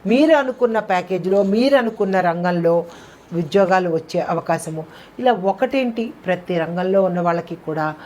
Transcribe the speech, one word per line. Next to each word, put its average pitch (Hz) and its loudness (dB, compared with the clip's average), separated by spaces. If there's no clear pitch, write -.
మీరు 294 4
అనుకున్న 247 0
ప్యాకేజీలో, 185 0
మీరు 233 2
అనుకున్న 208 0
రంగంలో 170 0
ఉద్యోగాలు 180 2
వచ్చే 160 -4
అవకాశము. 165 -4
ఇలా 247 2
ఒకటేంటి, 226 -2
ప్రతి 180 -4
రంగంలో 180 0
ఉన్న 180 0
వాళ్ళకి 170 -2
కూడా 156 -4